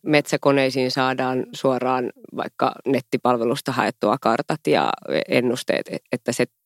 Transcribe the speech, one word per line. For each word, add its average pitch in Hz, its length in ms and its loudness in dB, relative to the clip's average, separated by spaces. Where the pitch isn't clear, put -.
metsäkoneisiin 139 880 2
saadaan 131 640 -2
suoraan 127 600 0
vaikka - 380 -2
nettipalvelusta 123 880 0
haettua 107 480 0
kartat 131 460 0
ja 139 260 2
ennusteet, - 580 0
että 120 200 -4
se, 120 140 0